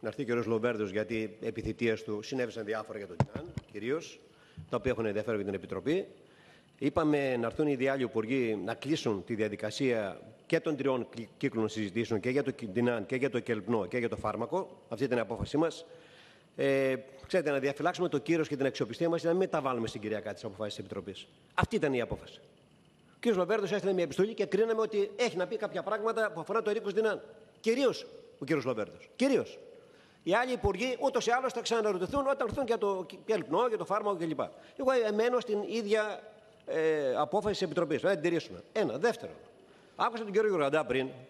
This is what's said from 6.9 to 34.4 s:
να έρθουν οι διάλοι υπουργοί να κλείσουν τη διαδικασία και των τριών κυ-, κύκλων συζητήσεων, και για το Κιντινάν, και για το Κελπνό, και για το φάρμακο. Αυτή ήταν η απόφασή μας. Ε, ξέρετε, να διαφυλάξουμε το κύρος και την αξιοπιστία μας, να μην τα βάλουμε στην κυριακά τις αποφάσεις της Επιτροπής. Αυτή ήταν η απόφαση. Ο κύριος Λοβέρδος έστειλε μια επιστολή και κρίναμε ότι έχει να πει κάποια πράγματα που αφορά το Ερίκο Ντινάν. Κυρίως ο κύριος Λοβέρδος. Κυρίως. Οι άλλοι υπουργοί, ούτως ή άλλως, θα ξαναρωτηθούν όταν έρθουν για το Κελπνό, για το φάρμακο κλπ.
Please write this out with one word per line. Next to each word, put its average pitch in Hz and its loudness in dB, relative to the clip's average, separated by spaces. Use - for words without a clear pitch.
να 117 0
έρθουν 151 0
οι 143 4
διάλοι 135 0
υπουργοί 110 0
να 113 -2
κλείσουν 120 -2
τη 117 -4
διαδικασία 107 -2
και 165 2
των 156 -2
τριών 123 0
κυ-, 113 -10
κύκλων 113 0
συζητήσεων, 107 -2
και 123 0
για 139 2
το 139 -2
Κιντινάν, 117 0
και 131 -4
για 127 0
το 120 0
Κελπνό, 110 0
και 127 -4
για 117 0
το 107 -4
φάρμακο. 117 -4
Αυτή 120 -2
ήταν 123 2
η - 2
απόφασή 104 -4
μας. 156 0
Ε, 135 2
ξέρετε, 151 2
να 139 2
διαφυλάξουμε 147 0
το 147 0
κύρος 160 2
και 147 -2
την 135 2
αξιοπιστία 131 0
μας, 165 0
να 165 2
μην 185 2
τα 170 2
βάλουμε 127 0
στην 110 -6
κυριακά 104 -4
τις - -16
αποφάσεις 104 -6
της 101 -10
Επιτροπής. 98 -10
Αυτή 180 2
ήταν 151 2
η 120 2
απόφαση. - -8
Ο - -20
κύριος 220 4
Λοβέρδος 190 2
έστειλε 196 2
μια 180 2
επιστολή 185 2
και 208 0
κρίναμε 226 2
ότι 208 0
έχει 240 0
να 269 0
πει 240 -4
κάποια 196 -4
πράγματα 214 0
που 170 -8
αφορά 214 0
το 214 0
Ερίκο 208 0
Ντινάν. 208 2
Κυρίως 240 2
ο - -8
κύριος 143 2
Λοβέρδος. 110 -4
Κυρίως. 247 2
Οι 170 2
άλλοι 254 2
υπουργοί, 208 0
ούτως 262 2
ή 220 4
άλλως, 254 2
θα 233 -4
ξαναρωτηθούν 214 0
όταν 269 0
έρθουν 277 -2
για 226 0
το 196 0
Κελπνό, 190 2
για 214 0
το 175 -4
φάρμακο 202 0
κλπ. 160 -2